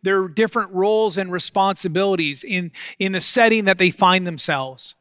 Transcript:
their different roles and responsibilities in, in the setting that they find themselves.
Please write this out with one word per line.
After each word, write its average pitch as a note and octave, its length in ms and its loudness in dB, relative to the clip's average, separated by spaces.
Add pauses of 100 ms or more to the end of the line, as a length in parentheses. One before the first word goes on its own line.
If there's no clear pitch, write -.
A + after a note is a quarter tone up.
their F#3+ 280 0
different G#3+ 420 -2
roles G3+ 460 0
and F#3 140 -4
responsibilities F3+ 1120 0
in, F3+ 280 -4 (280)
in F#3+ 140 -2
the F#3 60 -2
setting A3+ 460 4
that F#3+ 140 2
they F#3 100 4
find F#3 360 4
themselves. C3+ 760 -6